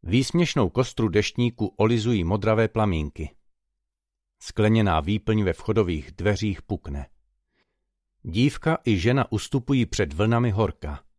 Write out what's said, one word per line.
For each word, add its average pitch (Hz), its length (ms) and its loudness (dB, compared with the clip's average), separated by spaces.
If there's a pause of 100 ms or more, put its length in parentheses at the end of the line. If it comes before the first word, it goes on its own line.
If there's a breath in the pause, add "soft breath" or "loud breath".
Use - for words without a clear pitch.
Výsměšnou 120 640 0
kostru 120 400 -2
deštníku 107 580 0
olizují 110 580 0
modravé 107 440 0
plamínky. 80 680 -4 (1040)
Skleněná 104 600 2
výplň 107 420 0
ve 92 100 0
vchodových 87 600 -2
dveřích 101 500 -2
pukne. 71 460 -8 (1120)
Dívka 139 640 0
i 107 120 2
žena 123 340 0
ustupují 123 540 0
před 85 260 -2
vlnami 113 380 2
horka. 90 540 -4 (140)